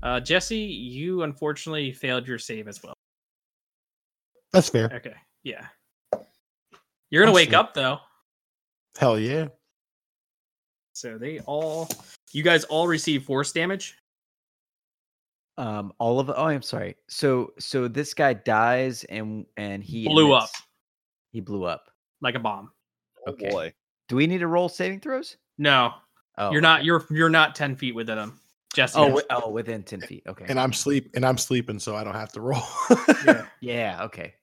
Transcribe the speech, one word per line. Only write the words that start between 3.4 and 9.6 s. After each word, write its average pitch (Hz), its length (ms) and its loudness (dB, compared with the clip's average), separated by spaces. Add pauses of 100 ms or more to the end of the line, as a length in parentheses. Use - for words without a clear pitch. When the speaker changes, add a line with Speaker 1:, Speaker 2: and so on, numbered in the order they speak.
Speaker 2:
That's 185 180 6
fair. 110 240 0
Speaker 1:
Okay, 117 220 -16 (280)
yeah. - 240 -12 (1400)
You're 165 140 6
gonna 220 80 8
Speaker 2:
I'm 190 40 8
Speaker 1:
wake 165 140 8
Speaker 2:
sleep- 160 100 8
Speaker 1:
up, 220 140 0
though. 139 260 -2 (960)
Speaker 2:
Hell 120 200 4
yeah. 139 300 -4 (1500)